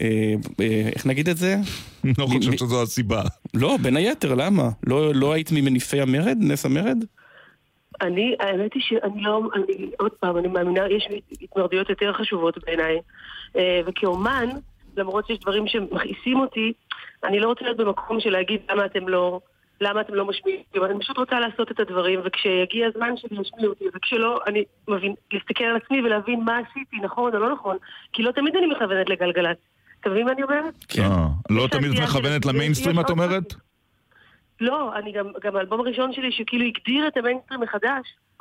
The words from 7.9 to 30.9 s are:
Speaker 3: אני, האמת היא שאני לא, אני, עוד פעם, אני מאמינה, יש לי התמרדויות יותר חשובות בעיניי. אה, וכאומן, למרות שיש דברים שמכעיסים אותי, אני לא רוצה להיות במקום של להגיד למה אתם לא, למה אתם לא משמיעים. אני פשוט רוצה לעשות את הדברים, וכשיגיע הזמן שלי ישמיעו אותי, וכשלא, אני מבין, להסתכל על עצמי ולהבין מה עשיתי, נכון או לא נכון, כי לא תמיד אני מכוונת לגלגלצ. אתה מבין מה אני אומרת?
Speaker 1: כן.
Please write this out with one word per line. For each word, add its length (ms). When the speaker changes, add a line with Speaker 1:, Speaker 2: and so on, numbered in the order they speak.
Speaker 3:
אני, 380
האמת 340
היא 120
שאני 360
לא, 200
אני, 80
עוד 120
פעם, 260
אני 100
מאמינה, 420
יש 200
לי 120
התמרדויות 480
יותר 240
חשובות 520
בעיניי. 340
אה, 280
וכאומן, 640
למרות 300
שיש 120
דברים 280
שמכעיסים 720
אותי, 340
אני 160
לא 80
רוצה 180
להיות 120
במקום 420
של 100
להגיד 300
למה 140
אתם 220
לא, 320
למה 200
אתם 120
לא 120
משמיעים. 340
אני 140
פשוט 180
רוצה 220
לעשות 320
את 80
הדברים, 460
וכשיגיע 640
הזמן 300
שלי 240
ישמיעו 280
אותי, 160
וכשלא, 520
אני 160
מבין, 260
להסתכל 300
על 120
עצמי 260
ולהבין 420
מה 140
עשיתי, 460
נכון 320
או 40
לא 140
נכון, 240
כי 100
לא 80
תמיד 240
אני 120
מכוונת 420
לגלגלצ. 480
אתה 80
מבין 160
מה 60
אני 120
אומרת? 300
Speaker 1:
כן. 140